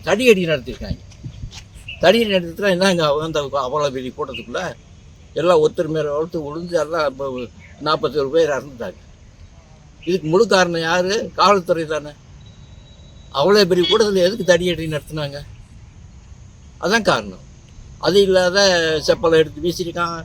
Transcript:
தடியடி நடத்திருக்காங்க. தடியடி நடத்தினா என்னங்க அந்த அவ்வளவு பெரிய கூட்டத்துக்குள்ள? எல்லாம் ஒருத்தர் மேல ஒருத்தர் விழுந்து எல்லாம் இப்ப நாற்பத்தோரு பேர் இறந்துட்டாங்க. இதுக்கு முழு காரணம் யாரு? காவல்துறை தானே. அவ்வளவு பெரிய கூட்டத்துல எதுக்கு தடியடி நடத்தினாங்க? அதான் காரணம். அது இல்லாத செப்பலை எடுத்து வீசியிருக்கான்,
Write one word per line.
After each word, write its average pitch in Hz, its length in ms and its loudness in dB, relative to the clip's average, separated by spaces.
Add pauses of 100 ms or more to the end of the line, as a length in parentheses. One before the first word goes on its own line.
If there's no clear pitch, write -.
தடியடி 196 420 4
நடத்திருக்காங்க. 120 540 -4 (1000)
தடியடி 214 320 4
நடத்தினா 175 380 -2
என்னங்க 180 360 2 (180)
அந்த 156 160 -4 (120)
அவ்வளவு 139 400 -2
பெரிய 127 200 -8
கூட்டத்துக்குள்ள? 131 500 -10 (720)
எல்லாம் 165 260 2
ஒருத்தர் 156 280 0
மேல 151 260 -4
ஒருத்தர் 165 300 -4
விழுந்து 170 360 -4
எல்லாம் 156 280 -2
இப்ப 135 180 -6 (580)
நாற்பத்தோரு 147 460 -2
பேர் 156 200 2
இறந்துட்டாங்க. 123 500 -8 (1040)
இதுக்கு 165 240 -4
முழு 190 200 2
காரணம் 175 340 2
யாரு? 180 540 -2
காவல்துறை 175 500 2
தானே. 147 260 -6 (1200)
அவ்வளவு 185 360 4
பெரிய 180 200 2
கூட்டத்துல 208 360 2
எதுக்கு 196 220 0
தடியடி 175 420 2
நடத்தினாங்க? 147 500 -8 (1400)
அதான் 208 200 0
காரணம். 107 420 -2 (560)
அது 185 220 4
இல்லாத 185 380 4 (460)
செப்பலை 165 260 2
எடுத்து 156 300 2
வீசியிருக்கான், 170 640 -4